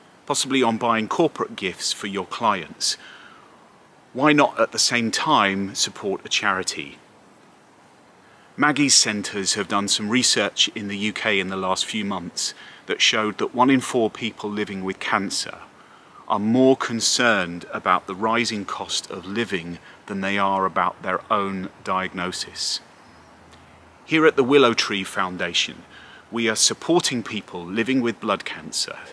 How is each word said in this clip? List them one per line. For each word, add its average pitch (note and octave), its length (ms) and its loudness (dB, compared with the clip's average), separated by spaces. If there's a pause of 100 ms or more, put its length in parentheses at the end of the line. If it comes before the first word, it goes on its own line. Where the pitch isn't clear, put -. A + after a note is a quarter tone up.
(260)
possibly C3+ 380 2
on A2+ 140 4
buying A2+ 280 0
corporate A#2 520 0
gifts - 340 -4
for - 160 -8
your F#2+ 180 -4
clients, G2 680 -2 (1160)
why C#3 180 4
not D3 260 4
at A2+ 140 2
the A2+ 80 -4
same A#2 320 0
time G2 640 2
support - 480 -4
a - 60 -14
charity? F#2 680 -2 (1600)
Maggie's C#3+ 380 2
Centres G2+ 600 0
have G2+ 120 -2
done G2+ 220 0
some G#2+ 180 -2
research A2+ 640 2
in G#2 140 -6
the G2+ 80 -6
U G#2 160 -2
K G2+ 300 0
in F#2 80 -4
the F#2+ 80 -4
last F#2+ 280 -2
few G#2+ 200 -4
months F#2 480 -6 (320)
that - 160 -4
showed G#2+ 380 2
that - 140 -2
one B2 160 6
in C3 120 6
four A2+ 280 0
people G#2+ 400 -8
living G#2 360 -6
with F#2+ 160 -6
cancer - 560 -2 (720)
are G#2+ 100 2
more B2+ 380 6
concerned G#2+ 960 0
about F#2 340 2
the G2 80 -8
rising A2 480 -2
cost - 480 -6
of F2+ 140 -10
living F#2+ 520 -4 (280)
than G2 160 -6
they G2 160 0
are G2 280 2
about F2+ 380 0
their F#2 160 0 (100)
own G2 380 -2 (160)
diagnosis. F#2 960 -4 (1300)
Here D#3 200 4
at D3+ 120 6
the C3+ 80 6
Willow B2+ 280 6
Tree G2+ 300 -2
Foundation, F2+ 760 -4 (500)
we A2+ 180 0
are A2 60 0
supporting C#3+ 680 0
people G2+ 420 -8
living A2+ 380 0
with A#2 180 -2
blood G2+ 240 -2
cancer - 540 -8 (140)